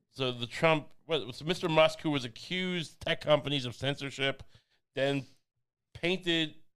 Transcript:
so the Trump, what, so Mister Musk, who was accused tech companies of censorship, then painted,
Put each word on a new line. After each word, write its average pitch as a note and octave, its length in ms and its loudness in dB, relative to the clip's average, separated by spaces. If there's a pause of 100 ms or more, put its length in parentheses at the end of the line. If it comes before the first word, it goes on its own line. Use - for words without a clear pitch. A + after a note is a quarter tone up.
(140)
so C3 180 0
the A#2+ 140 -6
Trump, D#3+ 420 2 (180)
what, B2 280 -2
so C#3+ 100 -14
Mister F3 240 -2
Musk, D#3 320 6
who D#3+ 100 0
was C#3 140 0
accused F3+ 760 -6
tech D#3+ 200 -4
companies C#3 440 2
of A#2 100 -6
censorship, C#3 680 -4 (520)
then C#3 300 2 (680)
painted, E3+ 600 0 (220)